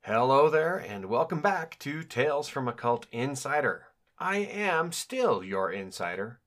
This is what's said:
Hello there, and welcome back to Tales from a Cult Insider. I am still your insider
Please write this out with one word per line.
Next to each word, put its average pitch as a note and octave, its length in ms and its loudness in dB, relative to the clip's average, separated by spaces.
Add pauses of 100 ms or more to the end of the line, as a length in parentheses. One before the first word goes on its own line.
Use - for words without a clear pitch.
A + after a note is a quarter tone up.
Hello C3 460 6
there, D#3+ 280 2
and G2 300 -8
welcome D3+ 340 0
back F3+ 380 0
to D3+ 240 -6
Tales C#3+ 440 0
from B2+ 220 -4
a A#2 40 -6
Cult A#2+ 380 0
Insider. C3 760 -2 (300)
I F#3+ 200 -2
am F#3 560 0
still G3+ 500 0
your F#2+ 260 -2
insider F#2+ 760 -6